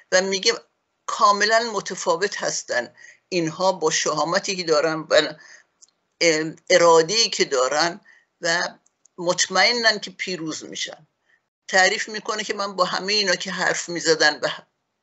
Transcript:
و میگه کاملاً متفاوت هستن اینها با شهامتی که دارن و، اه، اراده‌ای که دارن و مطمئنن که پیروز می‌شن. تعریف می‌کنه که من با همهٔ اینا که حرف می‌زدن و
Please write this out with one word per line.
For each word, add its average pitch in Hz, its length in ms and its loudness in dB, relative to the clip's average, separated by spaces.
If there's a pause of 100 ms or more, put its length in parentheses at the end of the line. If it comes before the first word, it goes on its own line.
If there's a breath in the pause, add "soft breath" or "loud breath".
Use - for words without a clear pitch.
(120)
و 185 100 4
میگه 190 320 0 (520)
کاملاً 220 680 2
متفاوت 190 680 -4
هستن 120 520 -6 (340 loud breath)
اینها 175 420 0
با 160 200 -2
شهامتی 165 640 -2
که 180 80 -6
دارن 160 360 0 (100)
و، 147 240 2 (880 loud breath)
اه، 160 240 2 (240)
اراده‌ای 170 600 6
که 185 160 -2
دارن 143 560 0 (400 soft breath)
و 170 280 -2 (480)
مطمئنن 202 840 0
که 190 120 -14
پیروز 160 540 -8
می‌شن. - 420 -12 (600)
تعریف 190 420 2
می‌کنه 214 340 -8
که - 100 -6
من 202 220 -8
با 185 100 2
همهٔ 185 280 -4
اینا 196 220 0
که 185 160 -6
حرف 170 380 -2
می‌زدن 156 540 0
و 151 60 -2 (540)